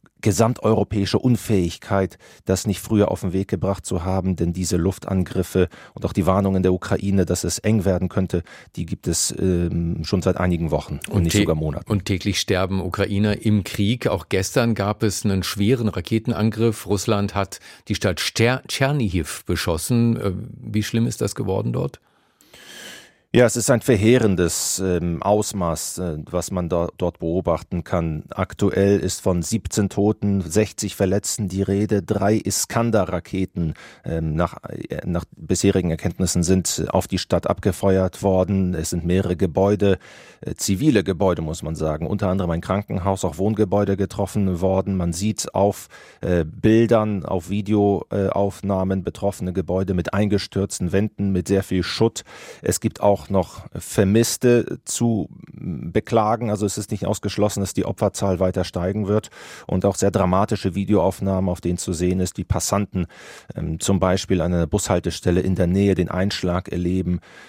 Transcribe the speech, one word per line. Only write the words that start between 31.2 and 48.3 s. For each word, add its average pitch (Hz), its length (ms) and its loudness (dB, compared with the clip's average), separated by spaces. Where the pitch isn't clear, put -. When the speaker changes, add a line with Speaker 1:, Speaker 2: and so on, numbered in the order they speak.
Speaker 1:
die 95 120 -2
Rede. 98 400 0
Drei 101 360 2
Iskander-Raketen, 92 1400 -2
ähm, 80 300 -2
nach, 85 340 -2
äh, - 360 -8
nach 85 200 -2
bisherigen 87 560 2
Erkenntnissen 87 520 0
sind 90 440 2
auf - 220 0
die 95 80 -2
Stadt - 300 0
abgefeuert 95 760 0
worden. 92 500 2
Es 80 180 -4
sind 85 120 -4
mehrere 90 320 0
Gebäude, 95 640 2
äh, - 160 -8
zivile 104 480 2
Gebäude, 90 380 2
muss 80 200 -6
man 80 140 -6
sagen, 78 320 -2
unter 98 220 -2
anderem 90 220 0
ein 82 100 -2
Krankenhaus, 95 640 -2
auch 76 120 -4
Wohngebäude 101 600 0
getroffen 95 640 -2
worden. 95 340 0
Man 87 160 0
sieht 98 420 -4
auf, 98 360 2
äh, 87 240 2
Bildern, 107 800 4
auf 90 240 -4
Video, 101 640 2
äh, 101 180 0
Aufnahmen 95 760 0